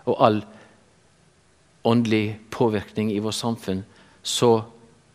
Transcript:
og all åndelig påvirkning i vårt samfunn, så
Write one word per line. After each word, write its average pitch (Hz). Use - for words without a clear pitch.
og 123
all 107
åndelig 110
påvirkning 107
i 101
vårt 107
samfunn, 98
så 117